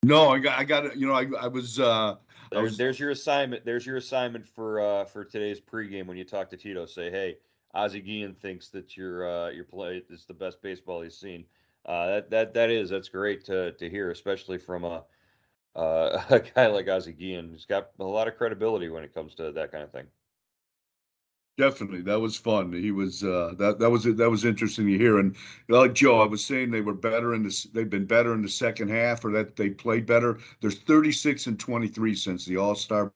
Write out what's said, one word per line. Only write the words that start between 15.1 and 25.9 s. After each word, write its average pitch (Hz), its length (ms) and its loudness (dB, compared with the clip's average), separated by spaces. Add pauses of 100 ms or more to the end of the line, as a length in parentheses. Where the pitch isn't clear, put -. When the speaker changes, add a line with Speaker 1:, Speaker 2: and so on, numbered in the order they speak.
Speaker 2:
uh, 80 500 0
<laughs> - 40 -16
a 123 100 8
guy 127 280 2
like 98 200 0
Ozzie 92 260 -2
Guillen, 85 360 -10
who's 82 160 -20
got 101 240 -4 (100)
a 98 40 -8
lot 107 240 -2
of 113 100 -8
credibility 107 520 -2
when 80 140 -10
it 76 100 -18
comes 78 220 -12
to 80 160 -8
that 76 200 -6
kind 76 120 -10
of 73 80 -18
thing. 67 140 -14 (1500)
Speaker 1:
Definitely. 104 440 0
That 101 180 0
was 113 160 -4
fun. 98 380 0
He 95 180 -2
was, 98 320 -4
uh, 90 360 -2
that, 104 200 2
that 113 100 6
was, 117 160 2
that 117 240 4
was 110 160 0
interesting 107 420 0
to 98 100 4
hear. 107 220 6
And 98 160 2 (320)
like 123 260 8